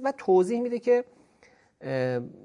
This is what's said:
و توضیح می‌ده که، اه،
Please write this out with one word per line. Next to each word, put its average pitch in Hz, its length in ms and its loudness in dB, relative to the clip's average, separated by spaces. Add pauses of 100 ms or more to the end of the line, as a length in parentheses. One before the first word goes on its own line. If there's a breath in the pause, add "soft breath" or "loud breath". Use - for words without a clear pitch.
و 269 140 -2
توضیح 185 420 2
می‌ده 240 180 -6
که، 240 260 2 (760 soft breath)
اه، 127 400 -4 (240)